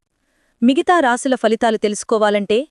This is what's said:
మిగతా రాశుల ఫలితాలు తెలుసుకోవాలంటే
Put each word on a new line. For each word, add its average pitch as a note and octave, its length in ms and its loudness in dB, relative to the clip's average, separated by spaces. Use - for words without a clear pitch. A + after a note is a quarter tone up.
మిగతా C#4 380 2
రాశుల B3+ 360 0
ఫలితాలు A3 420 0
తెలుసుకోవాలంటే G#3 800 -2